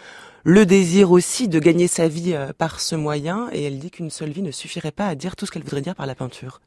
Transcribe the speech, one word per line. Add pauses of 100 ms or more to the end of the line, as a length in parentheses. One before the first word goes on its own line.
(440)
le
désir
aussi
de
gagner
sa
vie,
euh,
par
ce
moyen,
et
elle
dit
qu'une
seule
vie
ne
suffirait
pas
à
dire
tout
ce
qu'elle
voudrait
dire
par
la
peinture.